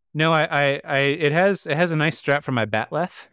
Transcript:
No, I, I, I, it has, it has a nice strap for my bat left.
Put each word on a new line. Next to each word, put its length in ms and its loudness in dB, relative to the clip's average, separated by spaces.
No, 140 2
I, 120 2
I, 420 0
I, 140 -2
it 340 2
has, 340 2
it 80 -2
has 160 0
a 60 0
nice 200 0
strap 280 0
for 80 -4
my 100 0
bat 300 -2
left. 400 -6